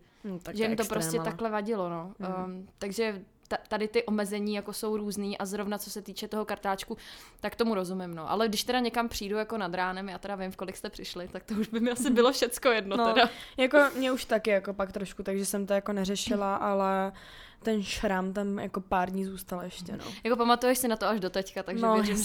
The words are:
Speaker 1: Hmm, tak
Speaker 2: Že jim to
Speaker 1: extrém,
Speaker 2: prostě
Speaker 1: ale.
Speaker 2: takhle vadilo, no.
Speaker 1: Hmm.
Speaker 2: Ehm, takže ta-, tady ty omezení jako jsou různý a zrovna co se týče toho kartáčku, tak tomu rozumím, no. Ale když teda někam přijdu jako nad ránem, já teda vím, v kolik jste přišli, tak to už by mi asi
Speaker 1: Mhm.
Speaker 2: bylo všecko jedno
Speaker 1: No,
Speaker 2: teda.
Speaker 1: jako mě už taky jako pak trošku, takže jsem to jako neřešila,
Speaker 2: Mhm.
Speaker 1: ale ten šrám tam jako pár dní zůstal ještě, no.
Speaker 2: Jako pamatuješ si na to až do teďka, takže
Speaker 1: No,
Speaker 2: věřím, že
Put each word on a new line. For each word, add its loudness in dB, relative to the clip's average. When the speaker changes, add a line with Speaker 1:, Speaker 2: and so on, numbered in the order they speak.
Speaker 1:
Hmm, -6
tak -12
Speaker 2:
Že 0
jim 0
to 0
Speaker 1:
extrém, -2
Speaker 2:
prostě 0
Speaker 1:
ale. -2
Speaker 2:
takhle -4
vadilo, -2
no. -6
Speaker 1:
Hmm. -4
Speaker 2:
Ehm, -10
takže -2
ta-, -2
tady -2
ty 2
omezení -2
jako -6
jsou -2
různý -4
a -4
zrovna -4
co -10
se -8
týče -10
toho -2
kartáčku, -4
tak -6
tomu 2
rozumím, -2
no. -6
Ale 4
když 0
teda 2
někam 0
přijdu -4
jako -2
nad -2
ránem, -2
já -10
teda -8
vím, -4
v -12
kolik -8
jste -10
přišli, -10
tak -12
to -6
už 0
by -2
mi 4
asi -2
Speaker 1:
Mhm. 4
Speaker 2:
bylo 8
všecko 2
jedno 2
Speaker 1:
No, 4
Speaker 2:
teda. 8
Speaker 1:
jako 6
mě 2
už 0
taky 2
jako 2
pak -4
trošku, -6
takže -2
jsem -2
to 0
jako 0
neřešila, 0
Speaker 2:
Mhm. -2
Speaker 1:
ale 2
ten 2
šrám 0
tam -2
jako -4
pár 2
dní -2
zůstal -8
ještě, -10
no. -10
Speaker 2:
Jako 4
pamatuješ 4
si 2
na 2
to -2
až 2
do -2
teďka, -4
takže 0
Speaker 1:
No, 8
Speaker 2:
věřím, 4
že 2